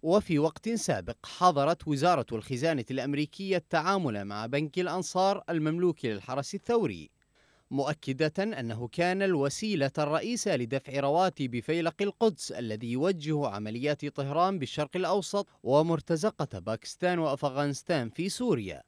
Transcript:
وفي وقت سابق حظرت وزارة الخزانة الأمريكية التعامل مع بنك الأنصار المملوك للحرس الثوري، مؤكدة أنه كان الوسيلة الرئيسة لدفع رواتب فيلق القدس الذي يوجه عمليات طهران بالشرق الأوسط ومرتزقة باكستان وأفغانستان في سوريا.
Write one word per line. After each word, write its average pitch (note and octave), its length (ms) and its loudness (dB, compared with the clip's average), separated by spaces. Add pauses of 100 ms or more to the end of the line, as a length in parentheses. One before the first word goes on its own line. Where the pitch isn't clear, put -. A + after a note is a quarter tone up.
وفي E3 360 2
وقت D#3 300 0
سابق A#2+ 560 -4
حظرت E3 600 2
وزارة D3 440 2
الخزانة B2+ 600 -2
الأمريكية D3 640 -2
التعامل D#3+ 680 0
مع G#2 200 -6
بنك C#3+ 340 -2
الأنصار F#3 720 0
المملوك E3 560 0
للحرس B2 500 -4
الثوري، F3 540 0 (640)
مؤكدة C#3+ 720 0 (160)
أنه A#2 280 -6
كان F3+ 340 0
الوسيلة D#3+ 760 0
الرئيسة E3 580 0
لدفع C3 440 -2
رواتب C#3+ 600 2
فيلق E3 420 -2
القدس G3+ 500 0
الذي A#2 400 -6
يوجه D3+ 560 0
عمليات A2+ 580 -4
طهران D#3 540 0
بالشرق F3+ 360 -4
الأوسط F#3 520 0 (160)
ومرتزقة D#3+ 960 2
باكستان A2+ 600 -2
وأفغانستان C#3+ 880 0
في F3 200 -4
سوريا. A2+ 580 -2